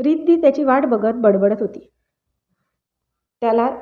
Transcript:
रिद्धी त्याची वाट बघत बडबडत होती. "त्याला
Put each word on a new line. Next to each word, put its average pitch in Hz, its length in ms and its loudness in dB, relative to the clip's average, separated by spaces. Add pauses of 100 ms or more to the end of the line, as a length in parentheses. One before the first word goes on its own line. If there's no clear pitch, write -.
रिद्धी 320 400 2
त्याची 294 240 2
वाट 269 220 0
बघत 226 280 -2
बडबडत 208 460 2
होती. - 300 -8 (1500)
"त्याला 233 280 0 (140)